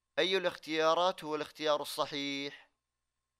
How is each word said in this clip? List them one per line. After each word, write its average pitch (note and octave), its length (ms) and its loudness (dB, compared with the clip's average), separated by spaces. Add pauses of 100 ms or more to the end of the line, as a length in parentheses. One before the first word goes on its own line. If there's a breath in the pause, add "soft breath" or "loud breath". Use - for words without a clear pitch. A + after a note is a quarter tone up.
(180)
أي F#3 180 2
الاختيارات E3 880 2
هو D3+ 100 -4
الاختيار D3 480 0
الصحيح؟ C#3 880 -6 (680)